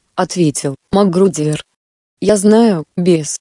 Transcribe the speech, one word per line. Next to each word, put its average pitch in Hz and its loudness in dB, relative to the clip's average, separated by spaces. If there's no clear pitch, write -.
ответил 156 -2
Магрудер. 175 0
«Я 208 2
знаю, 214 2
без 170 -2